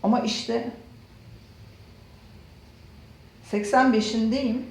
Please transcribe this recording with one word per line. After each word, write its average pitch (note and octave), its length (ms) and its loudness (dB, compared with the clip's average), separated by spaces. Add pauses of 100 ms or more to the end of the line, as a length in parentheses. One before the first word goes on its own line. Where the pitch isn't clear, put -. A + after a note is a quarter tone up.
Ama A#3 160 2
işte A#3 520 -4 (2750)
seksen B3+ 420 2
beşindeyim A3+ 760 0